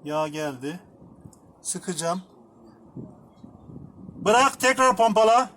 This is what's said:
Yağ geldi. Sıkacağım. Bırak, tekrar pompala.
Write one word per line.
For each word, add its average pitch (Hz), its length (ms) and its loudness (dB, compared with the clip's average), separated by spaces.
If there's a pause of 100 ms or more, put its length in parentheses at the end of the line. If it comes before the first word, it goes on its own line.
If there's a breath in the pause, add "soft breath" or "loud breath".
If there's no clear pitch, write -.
Yağ 151 240 -4
geldi. 147 520 -8 (800)
Sıkacağım. 170 600 -6 (1900)
Bırak, 247 440 2
tekrar 254 380 2
pompala. 226 600 4